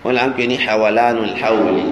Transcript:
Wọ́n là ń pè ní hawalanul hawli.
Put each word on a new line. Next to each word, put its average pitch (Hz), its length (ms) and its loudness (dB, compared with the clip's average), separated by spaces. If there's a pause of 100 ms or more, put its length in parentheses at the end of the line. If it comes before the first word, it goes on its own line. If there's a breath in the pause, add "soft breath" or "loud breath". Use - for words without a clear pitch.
Wọ́n 120 100 -2
là 127 140 0
ń 135 60 -2
pè 123 140 -2
ní 123 100 -2
hawalanul 110 840 0
hawli. 107 500 0